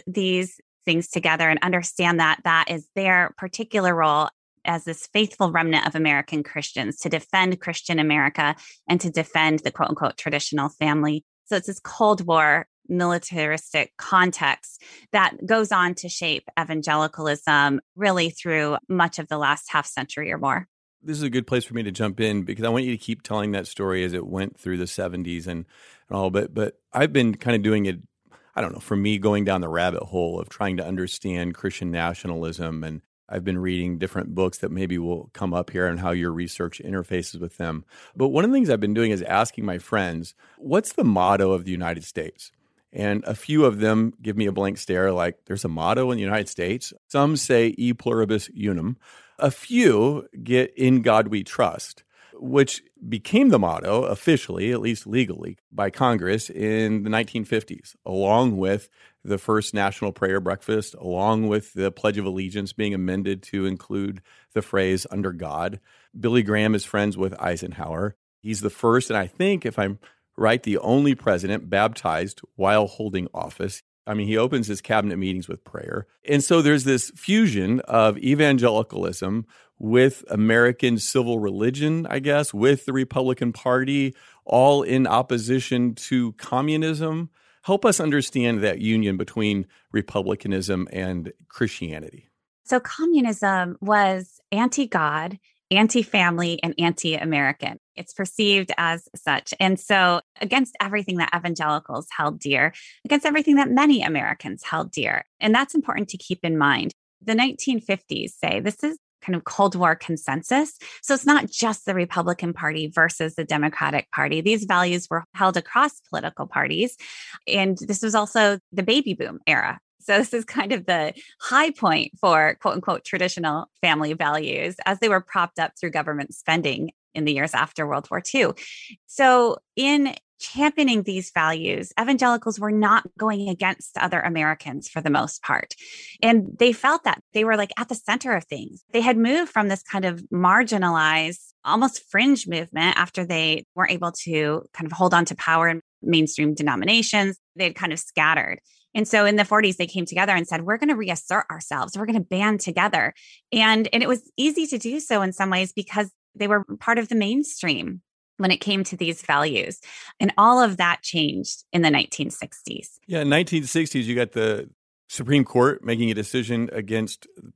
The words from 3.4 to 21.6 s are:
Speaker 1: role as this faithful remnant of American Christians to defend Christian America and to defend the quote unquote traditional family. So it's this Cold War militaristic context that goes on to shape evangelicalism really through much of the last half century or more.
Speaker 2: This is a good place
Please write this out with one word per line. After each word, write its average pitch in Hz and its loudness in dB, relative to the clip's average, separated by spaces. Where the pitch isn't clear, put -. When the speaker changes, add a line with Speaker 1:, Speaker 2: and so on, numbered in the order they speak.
Speaker 1:
role 156 2
as 170 -2
this 165 -10
faithful 202 2
remnant 165 2
of 156 -2
American 151 0
Christians 143 -6
to 160 -4
defend 185 0
Christian 175 -4
America 151 2
and 180 2
to 175 -4
defend 156 0
the 143 -4
quote - -2
unquote 151 -4
traditional 147 -4
family. 151 0
So 208 -2
it's 185 -4
this 196 -10
Cold 208 2
War 160 4
militaristic 170 -2
context - 0
that 196 2
goes 214 2
on 175 2
to 175 -12
shape - -6
evangelicalism 156 0
really 180 0
through 156 -2
much 175 0
of 151 -10
the 156 -4
last 143 -2
half 147 0
century - -8
or - -6
more. 135 -2
Speaker 2:
This 151 -8
is 151 -6
a 139 -2
good 123 -2
place 123 0